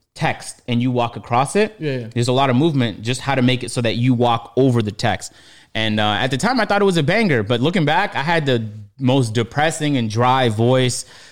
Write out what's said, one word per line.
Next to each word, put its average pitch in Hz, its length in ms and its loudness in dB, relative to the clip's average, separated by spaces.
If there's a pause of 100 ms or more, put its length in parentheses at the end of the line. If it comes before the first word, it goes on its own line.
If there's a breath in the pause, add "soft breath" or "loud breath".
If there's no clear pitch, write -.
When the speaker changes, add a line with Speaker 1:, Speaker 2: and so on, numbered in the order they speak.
(140)
Speaker 1:
text - 520 -6
and 120 140 0
you 127 100 0
walk 120 260 -2
across 123 400 -2
it. 214 220 0
Speaker 2:
Yeah, 143 200 -4
yeah. 117 140 -10
Speaker 1:
There's 120 160 0
a 127 40 2
lot 135 180 2
of 120 60 2
movement, 135 460 0
just 123 180 -4
how 139 140 -4
to 131 80 0
make 123 200 2
it - 80 -10
so 131 120 -6
that 110 140 0
you 123 180 2
walk 117 420 0
over 127 260 4
the 104 100 -4
text. - 400 -4 (420 loud breath)
And, 110 260 0
uh, 104 180 2
at 131 120 -2
the 135 80 -2
time, 240 200 0
I 214 60 2
thought 202 160 0
it 202 60 2
was 185 100 2
a 160 60 2
banger, 170 400 2
but 113 180 0
looking 165 240 0
back, 170 320 0
I 131 60 -4
had 160 240 0
the 123 180 0 (340)
most 127 360 2
depressing 147 640 0
and 117 100 -2
dry 123 400 2
voice. 123 560 2 (280 loud breath)